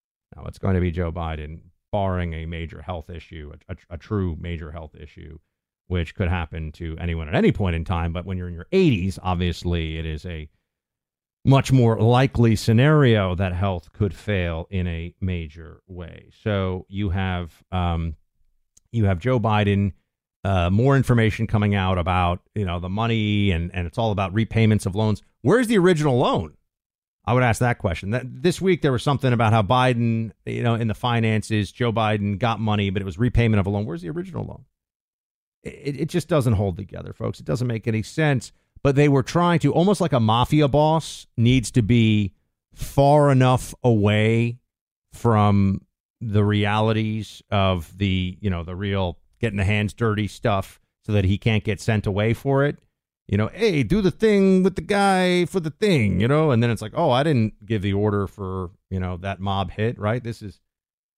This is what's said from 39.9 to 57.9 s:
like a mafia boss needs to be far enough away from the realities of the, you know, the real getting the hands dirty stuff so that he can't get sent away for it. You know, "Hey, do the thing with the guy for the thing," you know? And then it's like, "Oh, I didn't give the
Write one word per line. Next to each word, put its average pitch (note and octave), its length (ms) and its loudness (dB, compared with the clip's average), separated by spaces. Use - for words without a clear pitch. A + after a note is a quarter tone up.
like E3+ 140 0
a B2 80 2
mafia B2 480 2
boss D3+ 680 0
needs A#2 360 2
to B2+ 100 2
be G#2+ 520 2
far C#3+ 560 4
enough B2+ 540 2
away A2+ 760 2
from G#2 720 2
the G#2 240 0
realities G#2+ 1080 -2
of F#2 460 0
the, F#2 420 -2
you G#2 100 -4
know, E2+ 140 -4
the F2 140 -12
real G2 400 -4
getting G#2+ 160 -4
the G2 80 0
hands G#2 280 0
dirty G#2 360 -2
stuff - 500 -4
so A2 60 -4
that G2+ 140 2
he F#2+ 120 2
can't G#2+ 280 0
get G2+ 160 -4
sent G#2+ 260 0
away G#2 260 0
for C#3 300 0
it. C#3+ 160 -2
You G2 100 0
know, G#2+ 100 0
"Hey, F3 360 0
do F3+ 180 0
the F#3 100 2
thing F#3+ 520 4
with F#3+ 120 2
the - 60 -8
guy F#3 640 2
for F#3+ 160 -4
the D#3 120 -6
thing," A2+ 500 0
you A2+ 80 2
know? D3+ 220 2
And A#2 120 4
then A#2+ 60 2
it's G#2+ 120 -2
like, A2 140 -12
"Oh, D#3+ 160 2
I B2+ 120 2
didn't A2+ 420 0
give G#2+ 160 -2
the G2 120 0